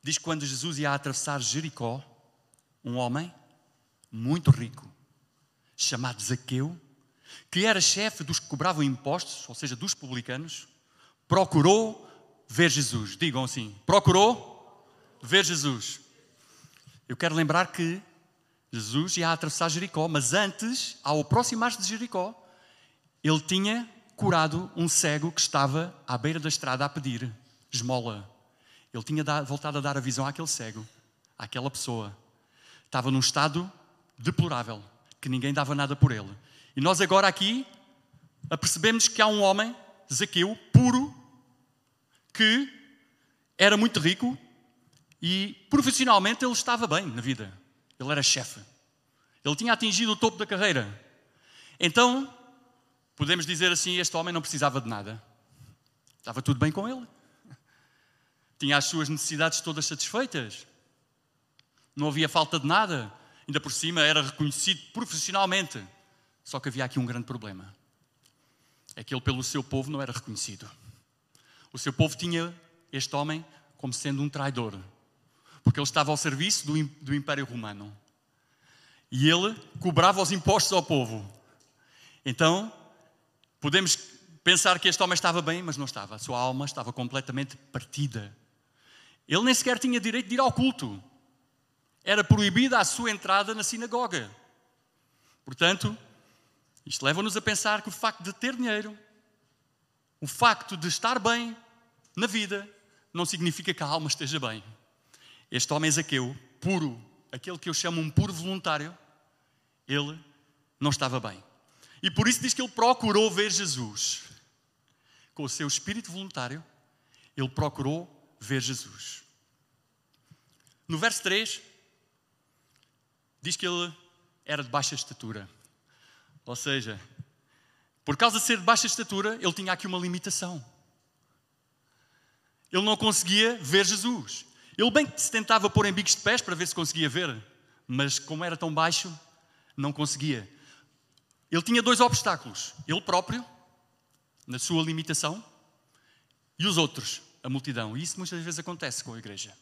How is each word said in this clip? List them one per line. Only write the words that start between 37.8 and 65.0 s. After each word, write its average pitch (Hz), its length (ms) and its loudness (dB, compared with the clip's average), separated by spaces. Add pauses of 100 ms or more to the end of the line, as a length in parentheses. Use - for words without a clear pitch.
apercebemos 220 580 2
que - 140 2
há 214 60 8
um 214 140 2
homem, 208 340 4 (360)
Zaqueu, 190 460 0 (140)
puro, 254 420 6 (1160)
que 233 400 4 (840)
era 202 200 8
muito 226 220 4
rico 190 380 0 (840)
e 190 340 -2 (140)
profissionalmente 240 760 4
ele 247 80 2
estava 233 340 0
bem 175 220 0
na 120 140 -8
vida. 113 300 -4 (480)
Ele 131 120 -4
era 147 100 0
chefe. - 380 0 (840)
Ele 147 120 0
tinha 226 180 2
atingido 220 380 0
o 208 40 2
topo 220 220 0
da 208 80 -4
carreira. 160 560 0 (800)
Então, 247 520 4 (840)
podemos 160 300 0
dizer 175 260 2
assim: 180 260 -2
este 175 180 -2
homem 170 180 -4
não 165 80 -2
precisava 139 380 -2
de 117 80 -8
nada. 110 340 -10 (960)
Estava 120 240 -8
tudo 131 180 0
bem 151 120 2
com 196 160 -4
ele. 254 180 -10 (1500)
Tinha 143 200 2
as 139 80 2
suas 151 240 0
necessidades 156 520 0
todas 156 240 -4
satisfeitas. 156 800 -6 (1300)
Não 147 140 -2
havia 151 220 0
falta 160 280 2
de 139 80 -4
nada. 160 460 2 (340)
Ainda 147 140 -2
por 143 120 -8
cima 165 300 0
era 151 200 6
reconhecido 147 600 -2 (120)
profissionalmente. 185 880 -2 (640)